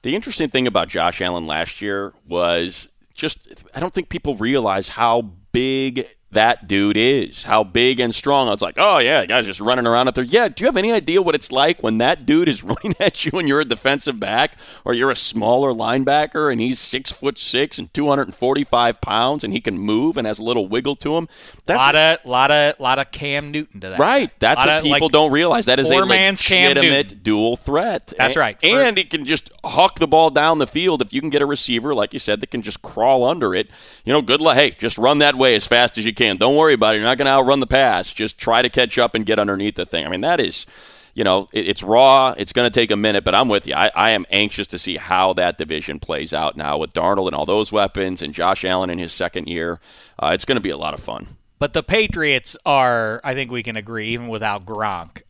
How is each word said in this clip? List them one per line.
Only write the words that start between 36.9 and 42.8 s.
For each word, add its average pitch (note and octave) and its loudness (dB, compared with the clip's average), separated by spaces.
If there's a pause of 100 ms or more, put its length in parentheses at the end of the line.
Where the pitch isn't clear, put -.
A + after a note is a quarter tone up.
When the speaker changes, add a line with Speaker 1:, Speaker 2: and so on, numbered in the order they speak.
Speaker 1:
it. G#2+ 0
You're G#2+ 0
not B2+ 2
gonna C#3 2
outrun C3+ 4
the A#2+ -4
pass. B2 2
Just G#2+ -6
try A#2 2
to B2 0
catch B2 0
up A#2+ 0
and A2 -2
get G#2+ 0
underneath G2+ -2
the F2+ -6
thing. E2 -6
I D2 -8
mean, F#2 -6
that D#3+ 0
is, - -4 (480)
you - -4
know, F#2+ 2
it, G2 -2
it's - -4
raw. C3 6
It's - -6
gonna A#2+ 2
take A2+ 0